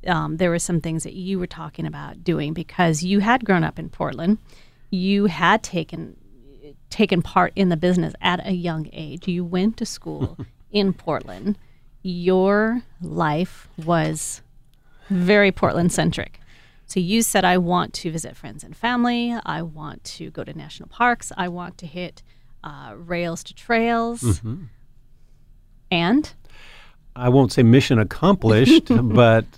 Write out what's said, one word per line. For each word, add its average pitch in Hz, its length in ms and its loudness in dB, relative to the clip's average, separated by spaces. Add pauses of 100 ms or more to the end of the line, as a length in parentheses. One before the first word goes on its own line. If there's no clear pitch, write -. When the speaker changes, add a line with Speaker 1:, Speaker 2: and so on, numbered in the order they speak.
Speaker 1:
um, 156 300 -2
there 175 140 0
were 170 80 0
some 170 240 -2
things 160 220 -6
that - 100 -14
you 190 240 -6
were 180 80 -4
talking 160 400 -12
about 147 380 -12
doing 151 280 -2
because 165 500 0
you 196 180 2
had 233 260 2
grown 175 180 4
up - 140 -6
in 160 100 -12
Portland. 170 480 -2 (540)
You 196 360 0
had 180 360 4
taken, 165 520 -8 (760)
taken 185 320 2
part - 340 2
in 190 140 2
the 170 80 2
business 175 420 2
at 180 260 -2
a 196 60 -2
young 170 400 -4
age. 151 340 -12
You 180 200 -4
went 185 320 -2
to 226 80 -6
school - 500 -8 (200)
Speaker 2:
<laughs> - 140 -20
Speaker 1:
in 196 220 2
Portland. 151 640 -6 (460)
Your 190 800 2 (180)
life 160 680 -4 (160)
was 156 600 -2 (680)
very 196 440 4
Portland-centric. - 840 0 (460)
So - 160 -4
you 202 220 0
said, 185 240 0
"I 180 100 4
want 175 380 0
to - 160 -8
visit 156 260 -10
friends 135 260 -18
and - 140 -18
family. 240 560 -2 (140)
I 160 160 -6
want 156 420 -14
to 151 260 -14
go 156 140 -12
to 143 80 -16
national 151 380 -16
parks. 240 480 -2
I 180 100 -4
want 175 300 -12
to 175 80 -16
hit, 170 360 -12 (420)
uh, 139 320 -16
rails 170 480 -6
to - 100 -18
trails." 233 680 0
Speaker 2:
Mm-hmm. 120 420 -2 (1300)
Speaker 1:
And? 185 420 0 (840)
Speaker 2:
I 123 140 -2
won't 131 240 4
say 135 100 4
mission 123 360 6
accomplished, 175 880 4
Speaker 1:
<laughs> 233 160 4
Speaker 2:
but 113 420 6 (140)